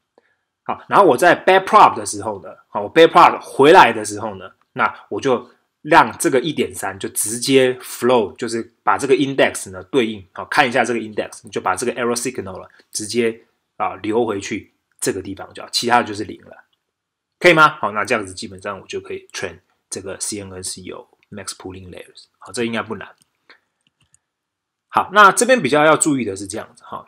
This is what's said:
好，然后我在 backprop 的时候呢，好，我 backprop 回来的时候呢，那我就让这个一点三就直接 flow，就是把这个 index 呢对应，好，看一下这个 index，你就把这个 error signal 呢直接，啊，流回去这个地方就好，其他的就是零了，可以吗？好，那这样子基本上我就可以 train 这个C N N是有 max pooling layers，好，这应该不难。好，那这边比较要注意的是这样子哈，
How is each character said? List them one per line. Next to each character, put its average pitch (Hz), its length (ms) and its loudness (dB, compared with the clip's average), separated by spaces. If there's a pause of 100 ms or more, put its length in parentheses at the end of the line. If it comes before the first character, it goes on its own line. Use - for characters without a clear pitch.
(640)
好， 113 220 -8
然 127 100 0
后 202 80 8
我 131 120 6
在 170 260 4
backprop 381 500 6
的 104 120 -10
时 101 180 -8
候 101 180 -8
呢， 76 60 -18 (220)
好， 104 140 -6
我 101 100 -10
backprop 160 480 6
回 143 320 6
来 151 180 8
的 107 140 -6
时 104 160 -10
候 107 140 -10
呢， 95 140 -18 (220)
那 117 240 -2 (140)
我 104 100 -6
就 123 300 -2 (320)
让 151 360 2
这 170 120 -2
个 135 100 2
一 147 140 -4
点 - 200 -4
三 95 240 -10
就 110 120 -10
直 107 280 -6
接 127 440 2
flow， 120 560 0
就 120 100 -8
是 113 340 -8
把 98 160 0
这 101 80 -6
个 135 80 2
index 135 580 0
呢 92 120 -14
对 120 240 -2
应， 107 240 -12
好， 98 140 -14
看 - 200 0
一 123 60 -4
下 127 140 0
这 120 80 -2
个 117 80 -4
index， 107 420 -10
你 - 60 -20
就 - 100 -8
把 95 160 -2
这 107 100 -6
个 120 100 -2
error 120 200 -4
signal 95 460 -8
呢 - 80 -20 (240)
直 107 120 -10
接， 113 380 -4 (320)
啊， 92 200 -6
流 107 300 -2
回 104 140 -4
去 - 320 -10 (300)
这 131 100 -2
个 95 100 -6
地 95 140 -12
方 - 180 -18
就 - 80 -16
好， - 80 -16
其 - 180 -6
他 165 100 4
的 - 80 0
就 208 80 -10
是 202 100 -8
零 - 200 -16
了， - 200 -20 (800)
可 180 80 6
以 175 40 8
吗？ 156 280 4
好， 104 100 -4
那 104 140 -4
这 123 100 -2
样 107 100 -4
子 92 80 -16
基 101 140 -12
本 95 140 -20
上 101 180 -10
我 90 80 -20
就 95 140 -10
可 95 120 -14
以 92 200 -14
train 90 260 -10 (300)
这 104 120 -12
个 92 200 -12
C - 180 -8
N 98 100 -14
N 92 140 -14
是 - 200 -12
有 85 220 -16 (240)
max 98 180 -16 (100)
pooling 92 320 -16
layers， - 380 -20 (120)
好， - 140 -20
这 120 100 -6
应 117 80 -4
该 113 100 -6
不 107 140 -10
难。 87 140 -14 (1800)
好， - 240 -2
那 202 220 6
这 240 120 -2
边 247 160 2
比 139 80 -2
较 147 140 2
要 156 140 4
注 147 200 -2
意 123 60 -4
的 98 140 -6
是 98 100 -12
这 104 100 -10
样 - 160 -12
子 - 120 -20
哈， - 220 -14